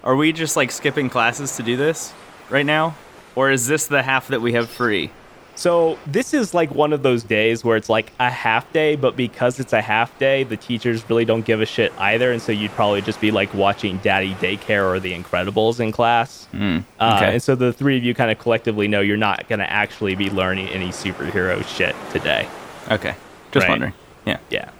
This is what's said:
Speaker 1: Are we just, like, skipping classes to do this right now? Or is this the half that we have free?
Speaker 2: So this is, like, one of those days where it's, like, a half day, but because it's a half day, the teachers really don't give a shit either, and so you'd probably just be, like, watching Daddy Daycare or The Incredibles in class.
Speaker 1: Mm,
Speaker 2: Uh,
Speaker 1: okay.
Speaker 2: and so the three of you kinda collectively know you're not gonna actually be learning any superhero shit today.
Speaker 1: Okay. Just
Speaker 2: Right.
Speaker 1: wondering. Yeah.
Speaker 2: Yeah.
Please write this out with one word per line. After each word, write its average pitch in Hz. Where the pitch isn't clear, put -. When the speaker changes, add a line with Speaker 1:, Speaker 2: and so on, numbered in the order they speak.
Speaker 1:
Are 127
we 156
just, 160
like, 131
skipping 135
classes 120
to 131
do 120
this 151
right 139
now? 156
Or 135
is 123
this 147
the 139
half 131
that 131
we 117
have 117
free? 104
Speaker 2:
So 170
this 151
is, 254
like, 165
one 147
of 139
those 123
days 113
where 113
it's, 110
like, 110
a 123
half 120
day, 156
but 131
because 123
it's 127
a 107
half 110
day, 135
the 113
teachers 113
really 117
don't 113
give 110
a 110
shit -
either, 113
and 113
so -
you'd 104
probably 104
just 104
be, 107
like, 101
watching 98
Daddy 98
Daycare 98
or 92
The 90
Incredibles 101
in 110
class. 117
Speaker 1:
Mm, 98
Speaker 2:
Uh, 110
Speaker 1:
okay. 95
Speaker 2:
and 120
so 135
the 123
three 135
of 120
you 120
kinda 113
collectively 110
know 101
you're 101
not 104
gonna 104
actually 104
be 98
learning 95
any 90
superhero 90
shit -
today. -
Speaker 1:
Okay. 107
Just 98
Speaker 2:
Right. 87
Speaker 1:
wondering. 69
Yeah. -
Speaker 2:
Yeah. -